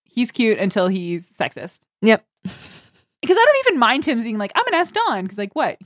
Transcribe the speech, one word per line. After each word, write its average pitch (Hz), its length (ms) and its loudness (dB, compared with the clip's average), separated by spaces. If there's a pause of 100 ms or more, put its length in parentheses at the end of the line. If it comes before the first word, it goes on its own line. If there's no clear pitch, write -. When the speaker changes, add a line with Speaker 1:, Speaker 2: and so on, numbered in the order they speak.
Speaker 1:
he's 240 280 -4
cute 220 280 2
until 190 280 0
he's 175 440 -4
sexist. - 480 -8 (220)
Speaker 2:
Yep. 220 220 4 (220)
Speaker 1:
'Cause - 920 -6
I 453 80 6
don't 554 220 4
even 349 120 0
mind 240 260 2
him 240 160 -2
being 220 160 -6
like, 202 180 -6
"I'm 440 100 0
gonna 415 120 0
ask 339 160 -2
Dawn," 262 340 -2
'cause, 196 100 -12
like, 202 160 -8
what? 269 320 -4